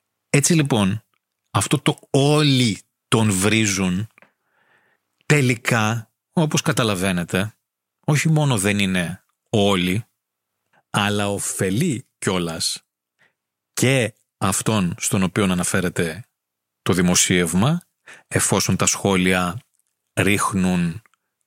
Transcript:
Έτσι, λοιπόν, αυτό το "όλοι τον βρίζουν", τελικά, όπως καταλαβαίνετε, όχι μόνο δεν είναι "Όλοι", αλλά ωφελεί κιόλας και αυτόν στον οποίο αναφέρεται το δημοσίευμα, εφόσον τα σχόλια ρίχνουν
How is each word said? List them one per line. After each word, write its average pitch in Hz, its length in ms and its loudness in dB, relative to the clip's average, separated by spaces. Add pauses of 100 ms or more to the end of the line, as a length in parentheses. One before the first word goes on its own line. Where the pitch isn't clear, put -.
(300)
Έτσι, 143 240 2
λοιπόν, 110 500 2 (480)
αυτό 120 280 0
το - 200 -2 (100)
"όλοι 139 720 2 (260)
τον 110 240 2
βρίζουν", 98 760 0 (1200)
τελικά, 117 880 0 (220)
όπως 156 280 0
καταλαβαίνετε, 98 920 -2 (500)
όχι 151 240 0
μόνο 151 280 0
δεν 104 220 0
είναι 92 440 -4 (260)
"Όλοι", 101 560 0 (840)
αλλά 104 400 -2
ωφελεί 104 760 -4 (100)
κιόλας 87 680 -4 (880)
και 123 400 0 (240)
αυτόν 98 600 -2
στον - 260 -2
οποίο 92 200 0
αναφέρεται 90 800 -2 (580)
το - 120 -2
δημοσίευμα, 90 880 2 (460)
εφόσον - 480 0
τα 98 100 0
σχόλια 92 760 0 (520)
ρίχνουν 92 880 0 (460)